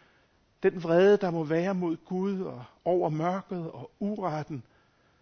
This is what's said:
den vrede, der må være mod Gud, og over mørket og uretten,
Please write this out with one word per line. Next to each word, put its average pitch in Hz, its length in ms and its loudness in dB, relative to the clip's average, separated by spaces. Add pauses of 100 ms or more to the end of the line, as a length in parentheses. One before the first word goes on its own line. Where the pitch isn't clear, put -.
(640)
den 185 200 2
vrede, 180 340 6
der 196 140 -2
må 165 140 -2
være 170 300 0
mod 175 220 -2
Gud, 190 440 -4
og 127 240 -10 (200)
over 175 240 2
mørket 170 640 -4
og - 280 -16
uretten, 170 640 -4 (600)